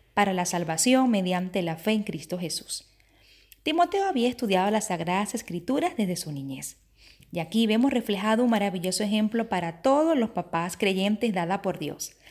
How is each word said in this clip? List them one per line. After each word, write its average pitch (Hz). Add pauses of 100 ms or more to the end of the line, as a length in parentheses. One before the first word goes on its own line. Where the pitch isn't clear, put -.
(120)
para 202
la 180
salvación 175
mediante 185
la 165
fe 214
en 214
Cristo -
Jesús". - (720)
Timoteo 349
había 247
estudiado 202
las 214
sagradas 180
escrituras 254
desde 180
su 156
niñez. 139 (540)
Y -
aquí 220
vemos 233
reflejado 220
un 247
maravilloso 190
ejemplo 214
para 175
todos 302
los 226
papás 170
creyentes 208
dada 185
por 170
Dios, - (180)